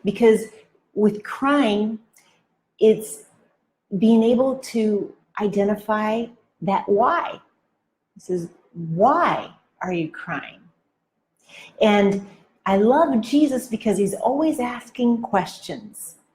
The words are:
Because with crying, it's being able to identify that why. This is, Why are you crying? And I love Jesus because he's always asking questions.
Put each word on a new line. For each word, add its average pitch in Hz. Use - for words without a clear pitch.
Because 214
with 208
crying, 226
it's -
being 226
able 254
to 214
identify 214
that 196
why. 254
This -
is, 175
Why 175
are 185
you 170
crying? -
And 202
I 196
love 262
Jesus 269
because 214
he's 196
always 294
asking 240
questions. -